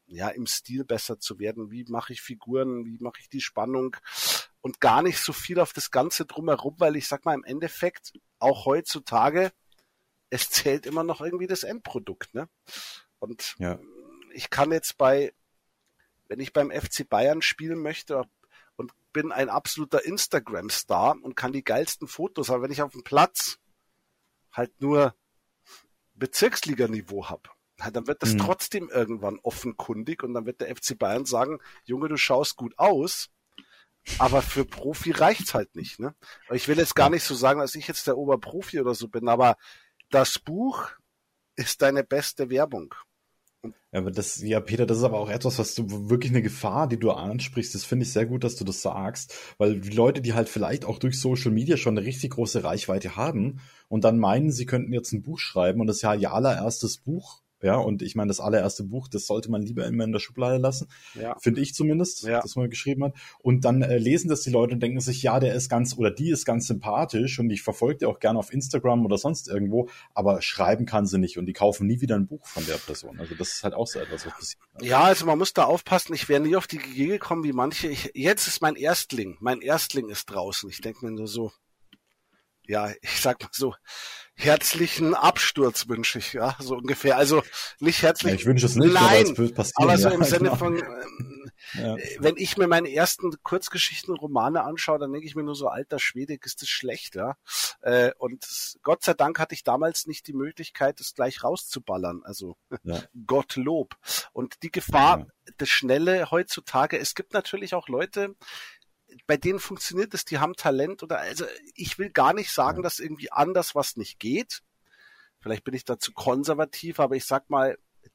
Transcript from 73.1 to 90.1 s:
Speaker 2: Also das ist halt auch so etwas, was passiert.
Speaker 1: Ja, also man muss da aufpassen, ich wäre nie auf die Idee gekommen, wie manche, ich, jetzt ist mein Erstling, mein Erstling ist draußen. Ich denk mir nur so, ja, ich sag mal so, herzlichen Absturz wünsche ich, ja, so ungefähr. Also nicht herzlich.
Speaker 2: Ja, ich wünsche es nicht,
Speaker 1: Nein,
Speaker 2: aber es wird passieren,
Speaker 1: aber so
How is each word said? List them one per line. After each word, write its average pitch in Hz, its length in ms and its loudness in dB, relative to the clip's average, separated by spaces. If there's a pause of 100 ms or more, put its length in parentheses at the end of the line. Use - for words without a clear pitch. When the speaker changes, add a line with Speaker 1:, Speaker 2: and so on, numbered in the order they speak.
Speaker 2:
Also 82 160 -10
das 90 200 -6
ist - 100 -6
halt 98 100 -4
auch 117 140 -2
so - 100 -8
etwas, - 260 -8
was 82 100 -12
passiert. - 280 -12 (180)
Speaker 1:
Ja, 123 200 4
also 180 260 6
man 156 120 4
muss 185 140 0
da 156 120 4
aufpassen, 170 500 2
ich - 140 -4
wäre 147 120 6
nie 156 140 4
auf 185 140 2
die 160 80 -8
Idee 135 320 -2
gekommen, 175 340 -2
wie 147 100 0
manche, 143 360 0
ich, 135 260 -8
jetzt 180 320 2
ist - 160 -4
mein 156 140 2
Erstling, 123 640 -2
mein 120 220 0
Erstling 135 480 0
ist - 160 -8
draußen. 95 440 -6
Ich - 100 -14
denk 113 220 -10
mir 117 80 -6
nur 110 160 -8
so, 110 240 -6 (1200)
ja, 104 320 -2
ich - 200 -4
sag 127 200 0
mal - 100 -12
so, 131 240 -2 (600)
herzlichen 156 800 2
Absturz 139 760 2
wünsche 117 300 -2
ich, - 160 -8
ja, 127 260 0
so 131 160 -4
ungefähr. 131 400 2
Also 143 260 6 (380)
nicht 160 220 2
herzlich. 165 320 4
Speaker 2:
Ja, 95 40 2
ich - 80 -6
wünsche 127 200 6
es 127 100 0
nicht, 160 160 8
Speaker 1:
Nein, - 100 8
Speaker 2:
aber 202 300 10
es - 60 -4
wird 120 160 2
passieren, - 340 4
Speaker 1:
aber 185 100 8
so 190 120 6